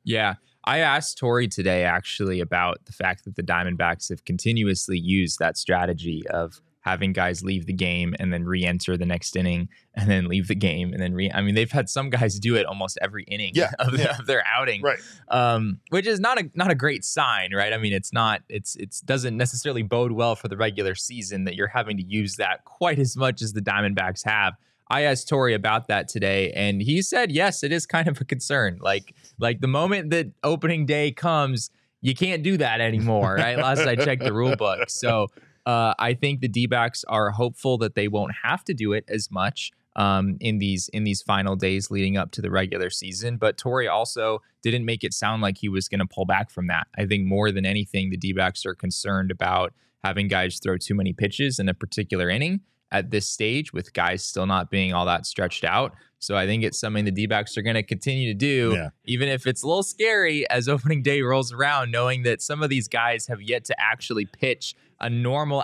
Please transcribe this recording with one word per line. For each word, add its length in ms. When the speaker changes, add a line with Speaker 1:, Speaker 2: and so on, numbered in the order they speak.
Speaker 1:
Yeah. 320
I 140
asked 400
Torey 340
today, 300
actually, 560
about 460
the 80
fact 320
that 100
the 80
Diamondbacks 640
have 160
continuously 760
used 420
that 180
strategy 720
of 320
having 320
guys 320
leave 220
the 80
game 440
and 140
then 140
re-enter 500
the 100
next 300
inning 320
and 160
then 200
leave 180
the 80
game 380
and 80
then 120
re-, 200
I 80
mean, 140
they've 160
had 180
some 200
guys 300
do 160
it 100
almost 360
every 240
inning 300
Speaker 2:
Yeah, 200
Speaker 1:
<laughs> 40
of, 200
Speaker 2:
yeah. 180
Speaker 1:
of 80
their 220
outing. 340
Speaker 2:
Right. 180
Speaker 1:
Um, 520
which 180
is 140
not 180
a, 160
not 160
a 40
great 280
sign, 500
right? 200
I 40
mean, 160
it's 200
not, 360
it's, 280
it's 240
doesn't 340
necessarily 480
bode 300
well 220
for 120
the 100
regular 380
season 480
that 120
you're 120
having 300
to 60
use 340
that 280
quite 340
as 180
much 240
as 120
the 80
Diamondbacks 640
have. 300
I 140
asked 260
Torey 260
about 320
that 220
today, 420
and 300
he 200
said, 300
yes, 320
it 80
is 140
kind 240
of 100
a 60
concern. 560
Like, 340
like, 220
the 60
moment 440
that 160
opening 420
day 260
comes, 600
you 120
can't 300
do 140
that 240
anymore, 540
right? 220
Last 300
I 80
checked 280
the 100
rule 240
book. 320
So, 400
uh, 320
I 160
think 280
the 80
D-backs 580
are 240
hopeful 480
that 160
they 140
won't 240
have 220
to 80
do 180
it 160
as 240
much, 400
um, 460
in 180
these, 300
in 160
these 160
final 340
days 340
leading 280
up 140
to 100
the 100
regular 380
season. 480
But 200
Torey 320
also 520
didn't 240
make 200
it 80
sound 280
like 160
he 120
was 180
gonna 180
pull 200
back 260
from 160
that. 200
I 80
think 200
more 260
than 140
anything, 440
the 80
D-backs 480
are 100
concerned 560
about 420
having 240
guys 340
throw 160
too 160
many 200
pitches 440
in 120
a 40
particular 560
inning 300
at 180
this 180
stage 460
with 200
guys 300
still 220
not 240
being 240
all 120
that 200
stretched 380
out. 320
So 180
I 80
think 180
it's 160
something 260
the 60
D-backs 460
are 60
gonna 180
continue 500
to 60
do, 380
Speaker 2:
Yeah. 140
Speaker 1:
even 240
if 180
it's 160
a 40
little 140
scary 680
as 180
opening 320
day 220
rolls 280
around, 380
knowing 340
that 180
some 200
of 80
these 180
guys 400
have 140
yet 240
to 160
actually 440
pitch 500
a 60
normal 540